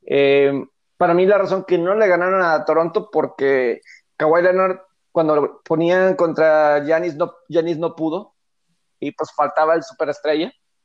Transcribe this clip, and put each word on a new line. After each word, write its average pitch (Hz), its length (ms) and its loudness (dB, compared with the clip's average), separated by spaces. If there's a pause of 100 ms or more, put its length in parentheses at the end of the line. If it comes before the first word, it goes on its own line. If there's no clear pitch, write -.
Eh, 139 580 2 (320)
para 175 180 0
mí 185 120 2
la 202 120 4
razón 190 280 -2
que 175 120 0
no 175 180 -2
le 220 120 2
ganaron 185 340 0
a 160 240 0
Toronto, 165 460 -2
porque 135 720 -2 (340)
Kawhi 156 260 2
Leonard, 185 380 0 (320)
cuando 156 240 0
lo 143 280 -2
ponían 180 520 0
contra 156 720 2
Giannis, 160 300 -2
no, 165 180 -6 (160)
Giannis 165 280 -2
no 165 180 -6
pudo, 160 380 -8 (680)
y 143 120 -8
pues - 240 -10
faltaba 156 400 0
el 160 80 -4
superestrella, 156 720 -6 (300)